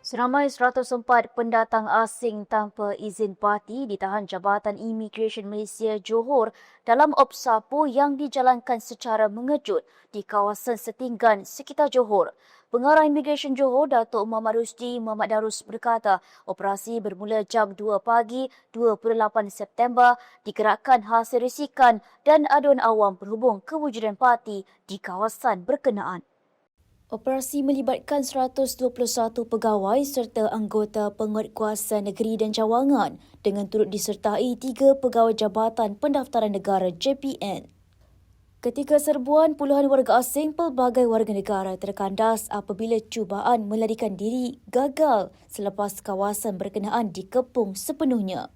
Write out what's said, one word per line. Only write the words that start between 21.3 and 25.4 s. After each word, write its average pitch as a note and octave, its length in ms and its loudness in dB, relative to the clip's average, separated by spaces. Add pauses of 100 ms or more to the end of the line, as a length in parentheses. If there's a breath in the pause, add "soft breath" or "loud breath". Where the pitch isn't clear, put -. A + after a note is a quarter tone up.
risikan B3 560 2 (240 soft breath)
dan D4+ 320 6
aduan C#4+ 240 6
awam G#3+ 400 2
berhubung G#3+ 480 -2
kewujudan A#3 480 -4
parti A#3 480 2 (240 soft breath)
di F#3+ 80 -10
kawasan G3 720 -4